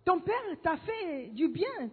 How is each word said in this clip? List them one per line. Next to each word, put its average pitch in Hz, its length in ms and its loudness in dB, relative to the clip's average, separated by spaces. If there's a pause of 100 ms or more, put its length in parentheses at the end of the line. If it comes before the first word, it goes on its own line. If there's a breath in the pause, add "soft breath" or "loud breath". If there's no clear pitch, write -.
Ton 359 140 6
père 415 220 0 (220)
t'a 320 140 2
fait 330 500 -4
du 233 200 2
bien, 370 460 -2